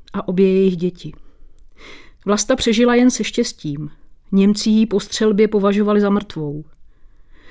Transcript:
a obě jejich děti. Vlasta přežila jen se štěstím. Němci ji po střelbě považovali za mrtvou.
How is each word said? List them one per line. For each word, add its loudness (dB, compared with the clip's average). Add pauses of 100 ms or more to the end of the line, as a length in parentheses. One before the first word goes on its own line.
(120)
a -8
obě 2
jejich 2
děti. -8 (1120)
Vlasta 0
přežila 2
jen 4
se -4
štěstím. -6 (420)
Němci 2
ji 4
po -2
střelbě 0
považovali 0
za 2
mrtvou. -4 (880)